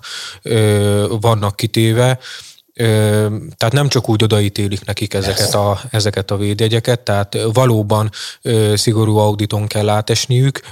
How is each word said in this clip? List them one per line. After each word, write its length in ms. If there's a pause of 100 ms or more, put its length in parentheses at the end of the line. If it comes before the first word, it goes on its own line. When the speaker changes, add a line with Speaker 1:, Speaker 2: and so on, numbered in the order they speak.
(420)
Speaker 1:
ö, 800
vannak 360
kitéve. 640 (560)
Ö, 100 (720)
tehát 180
nem 140
csak 200
úgy 160
odaítélik 600
nekik 300
ezeket 240
Speaker 2:
Persze. 200
Speaker 1:
a, 220 (100)
ezeket 400
a 60
védjegyeket, 640
tehát, 340
ö, 180
valóban, 580 (320)
ö, 340
szigorú 400
auditon 500
kell 220
átesniük, 720 (120)